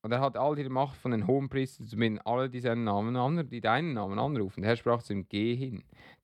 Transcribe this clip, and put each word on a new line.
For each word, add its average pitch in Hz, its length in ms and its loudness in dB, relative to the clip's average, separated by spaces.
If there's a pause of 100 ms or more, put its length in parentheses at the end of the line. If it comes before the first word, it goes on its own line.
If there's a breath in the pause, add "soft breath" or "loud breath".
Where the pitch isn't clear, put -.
und 113 100 -4
er 123 80 2
hat 135 160 0
all 143 180 2
die 143 140 -4
Macht 135 280 -2
von 127 160 -2
den 104 140 0
Hohenpriestern 131 600 0
zu 110 100 -10
binden, 110 280 2
alle, 127 260 0
die 123 100 -8
seinen 117 240 0
Namen 107 320 2
anru-, 143 280 2
die 120 160 -8
deinen 131 340 2
Namen 101 240 -2
anrufen. 117 440 -2
Der 110 80 4
Herr 117 60 4
sprach 117 260 2
zu - 100 -8
ihm: 98 160 -4
„Geh 110 260 0
hin, 127 300 -6 (400 loud breath)